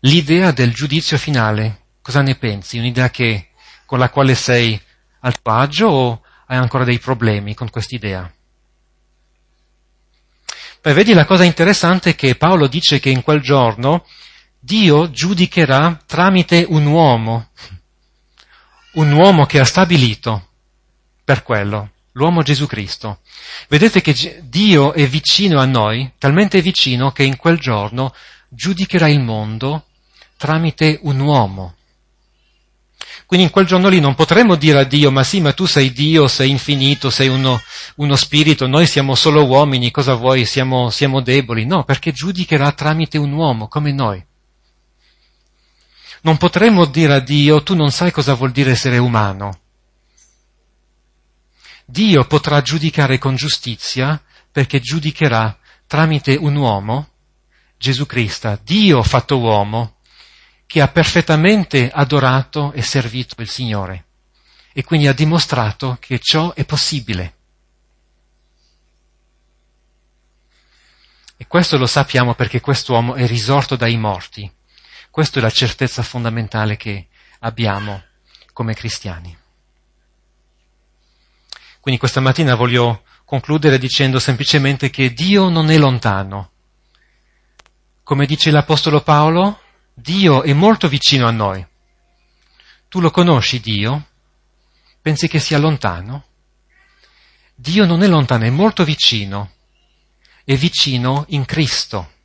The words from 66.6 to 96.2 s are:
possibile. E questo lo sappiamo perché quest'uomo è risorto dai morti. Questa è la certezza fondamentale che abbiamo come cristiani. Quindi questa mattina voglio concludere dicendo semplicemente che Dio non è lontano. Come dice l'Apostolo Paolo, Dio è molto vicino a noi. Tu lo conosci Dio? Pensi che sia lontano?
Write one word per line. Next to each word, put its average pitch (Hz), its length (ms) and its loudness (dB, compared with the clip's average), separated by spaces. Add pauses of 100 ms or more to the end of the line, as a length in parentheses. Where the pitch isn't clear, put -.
possibile. 107 720 -6 (4000)
E - 100 -20
questo 170 320 0
lo 127 80 0
sappiamo 123 480 0
perché 120 260 -4
quest'uomo 123 540 -2
è 127 120 -2
risorto 120 500 -2
dai 117 200 -2
morti. 104 540 -8 (600)
Questa - 280 -2
è 123 40 0
la 110 80 2
certezza - 520 -4
fondamentale 113 760 -6
che 101 300 -12 (320)
abbiamo 104 640 -6 (500)
come 113 220 -6
cristiani. 87 600 -12 (2500)
Quindi 131 180 -2
questa 135 220 -2
mattina 131 340 2
voglio 120 500 0 (200)
concludere 143 540 0
dicendo 131 400 0
semplicemente 135 720 -2
che 127 240 -2
Dio 190 340 2
non 160 220 0
è 160 80 4
lontano. 101 720 -2 (1500)
Come 139 240 -2
dice 151 240 0
l'Apostolo 151 500 2
Paolo, 165 600 2 (380)
Dio 151 440 2
è 143 100 -2
molto 190 360 2
vicino 135 380 0
a 113 40 2
noi. 98 360 -4 (1200)
Tu 180 100 -4
lo 165 100 2
conosci 143 500 0
Dio? 110 480 -6 (920)
Pensi 156 280 -2
che 160 100 -2
sia 151 180 -2
lontano? 131 680 -4 (1300)